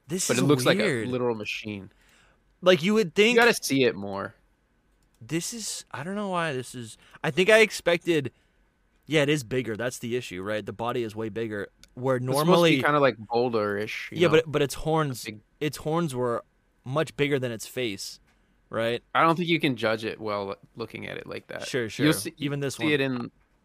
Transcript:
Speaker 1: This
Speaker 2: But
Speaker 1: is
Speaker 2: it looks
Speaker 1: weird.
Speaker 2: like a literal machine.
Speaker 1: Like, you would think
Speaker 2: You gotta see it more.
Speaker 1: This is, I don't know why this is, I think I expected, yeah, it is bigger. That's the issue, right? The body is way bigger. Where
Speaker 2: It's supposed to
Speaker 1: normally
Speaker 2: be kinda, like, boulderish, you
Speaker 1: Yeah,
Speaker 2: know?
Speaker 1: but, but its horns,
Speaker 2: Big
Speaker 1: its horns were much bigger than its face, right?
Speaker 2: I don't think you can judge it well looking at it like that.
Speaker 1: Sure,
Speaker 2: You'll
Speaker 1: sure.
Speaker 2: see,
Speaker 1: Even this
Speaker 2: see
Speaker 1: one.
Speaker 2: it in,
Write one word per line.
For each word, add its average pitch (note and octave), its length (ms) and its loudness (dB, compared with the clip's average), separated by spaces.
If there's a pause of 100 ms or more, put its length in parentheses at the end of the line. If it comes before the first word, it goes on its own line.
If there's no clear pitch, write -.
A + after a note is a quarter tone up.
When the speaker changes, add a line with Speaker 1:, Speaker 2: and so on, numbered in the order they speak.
Speaker 1:
This F3+ 180 -4
Speaker 2:
But B2 100 2
Speaker 1:
is B2+ 60 2
Speaker 2:
it - 20 4
looks C3+ 200 4
Speaker 1:
weird. D3+ 140 4
Speaker 2:
like G#3 60 2
a A#2+ 240 0
literal B2 260 -2
machine. G#2 540 -10 (720)
Speaker 1:
Like, F3 220 4
you G#3 120 2
would G#3+ 200 0
think A3 200 6
Speaker 2:
You A#3+ 60 6
gotta A#3+ 120 6
see C3+ 320 2
it G#2 100 2
more. G2 400 -6 (840)
Speaker 1:
This D#3+ 320 -6
is, - 380 -10
I C3+ 120 -8
don't G3 120 -8
know G#3 140 -4
why E3 240 -2
this B2+ 220 -8
is, A#2 220 -12 (260)
I D3+ 80 0
think F3+ 180 4
I A3 100 10
expected, E3+ 720 2 (760)
yeah, D3+ 160 4
it C#3 60 2
is D3+ 140 2
bigger. A2+ 320 -4
That's A#2 240 -6
the A#2+ 160 -4
issue, F#2 280 -6
right? G#2+ 220 -4
The A2 80 -10
body A#2+ 300 -2
is G#2+ 120 -8
way A2 140 -4
bigger. G#2+ 400 -6 (260)
Where B2+ 220 0
Speaker 2:
It's B2 80 -4
supposed C3 160 0
to D3+ 40 2
Speaker 1:
normally E3+ 320 6
Speaker 2:
be B2 60 0
kinda, D3 160 4
like, C3 180 4
boulderish, G#2+ 920 -2
you - 80 -4
Speaker 1:
Yeah, E3+ 80 6
Speaker 2:
know? D#3 60 2
Speaker 1:
but, D#3 180 8
but C#3+ 100 2
its C#3 140 -2
horns, D#3 480 -2
Speaker 2:
Big A2 160 -12 (220)
Speaker 1:
its D3 160 -4
horns D#3 360 -2
were B2 300 -2 (400)
much C#3+ 320 -2
bigger C#3+ 240 2
than B2 120 -4
its A2 140 -10
face, - 540 -6 (500)
right? A2+ 320 -2 (140)
Speaker 2:
I B2+ 80 4
don't E3 140 4
think F3 100 -2
you E3 120 2
can C#3 180 0
judge A2+ 260 0
it G2+ 160 -6
well G2+ 360 -6 (200)
looking G#2+ 320 -10
at F#2 100 -10
it - 100 -12
like - 200 -12
that. - 200 -10
Speaker 1:
Sure, B2+ 160 -2
Speaker 2:
You'll G#2+ 60 -8
Speaker 1:
sure. D3+ 240 2
Speaker 2:
see, - 240 -8
Speaker 1:
Even C#3+ 220 -4
this C#3 160 -4
Speaker 2:
see - 100 -8
Speaker 1:
one. D3+ 80 2
Speaker 2:
it C#3 80 2
in, B2+ 300 -4 (340)